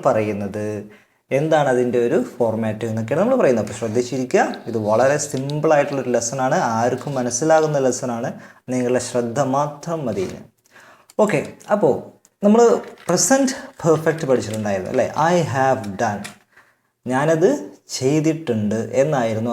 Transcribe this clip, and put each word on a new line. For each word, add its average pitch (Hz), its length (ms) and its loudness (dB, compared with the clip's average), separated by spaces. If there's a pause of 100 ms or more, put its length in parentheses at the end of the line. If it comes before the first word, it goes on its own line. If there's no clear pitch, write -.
പറയുന്നത്, 104 580 0 (760)
എന്താണ് 156 360 2
അതിൻ്റെ 123 320 2
ഒരു 151 120 2 (140)
ഫോർമാറ്റ് 110 580 -2
എന്നൊക്കെയാണ് 117 320 -2
നമ്മൾ 254 180 2
പറയുന്നത്. 123 260 2
അപ്പോൾ - 140 -12
ശ്രദ്ധിച്ചിരിക്കുക, 127 680 0 (240)
ഇത് 113 80 -2 (100)
വളരെ 131 380 4
സിമ്പിൾ 147 500 0
ആയിട്ടുള്ളൊരു 135 400 0
ലെസൺ 131 300 -2
ആണ്, 151 120 2 (200)
ആർക്കും 127 420 -2
മനസ്സിലാകുന്ന 151 680 2
ലെസൺ 123 300 -2
ആണ്, 123 160 -6 (420)
നിങ്ങളുടെ 123 360 0
ശ്രദ്ധ 120 280 -2 (160)
മാത്രം 151 540 -4
മതി 98 180 -2
ഇതിന്. - 160 -12 (840)
ഓക്കെ, 196 180 0 (340)
അപ്പോൾ 160 180 2 (540)
നമ്മൾ 220 120 6 (480)
പ്രസന്റ് 269 460 2 (300)
പെർഫെക്റ്റ് 156 480 2
പഠിച്ചിട്ടുണ്ടായിരുന്നു, 107 640 -2
അല്ലേ? 123 120 2 (220)
"I 180 60 4 (180)
have 135 280 2 (220)
done", 104 180 -2 (920)
ഞാനത് 160 360 4 (500)
ചെയ്തിട്ടുണ്ട് 131 800 0 (260)
എന്നായിരുന്നു 117 480 -2